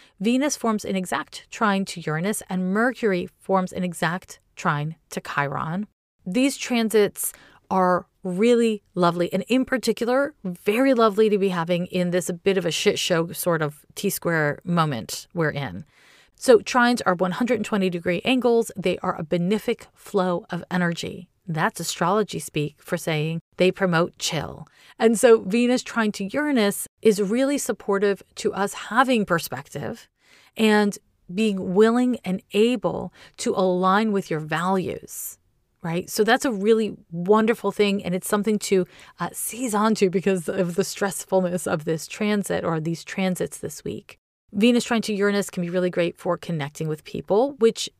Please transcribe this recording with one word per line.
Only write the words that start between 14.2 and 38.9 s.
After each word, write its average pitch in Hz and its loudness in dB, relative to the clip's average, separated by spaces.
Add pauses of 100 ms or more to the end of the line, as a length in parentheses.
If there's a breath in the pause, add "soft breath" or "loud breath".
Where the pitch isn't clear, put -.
moment 160 -2
we're 160 0
in. 110 -8 (500 soft breath)
So 233 6
trines 240 2
are 180 2
one 180 -2
hundred 240 -2
and 208 -2
twenty 190 0
degree 175 -2
angles. 240 2
They 180 -2
are 185 -4
a 180 -8
benefic 190 -2
flow - -2
of 170 -6
energy. 175 -4 (180)
That's 170 -2
astrology 175 -2
speak 147 -4
for - -6
saying 160 -4 (180)
they 185 4
promote 175 0
chill. - -6 (320 soft breath)
And 233 4
so 226 6
Venus 240 0
trine 214 -2
to 196 -8
Uranus 254 0 (140)
is 214 4
really 262 0
supportive 202 -2 (140)
to - -2
us 196 -4
having 240 2
perspective 139 -4 (480 soft breath)
and 208 4 (360)
being 190 0
willing 226 4
and 185 -4 (100)
able 202 0 (240 loud breath)
to - -2
align 185 2
with 196 -2
your 156 -4
values, 160 -4 (420)
right? 175 -4
So - 0
that's 240 2
a 262 0
really 214 2 (160)
wonderful 208 2
thing, 202 0
and 175 -4
it's 185 -4
something 208 0
to, 185 2 (340 loud breath)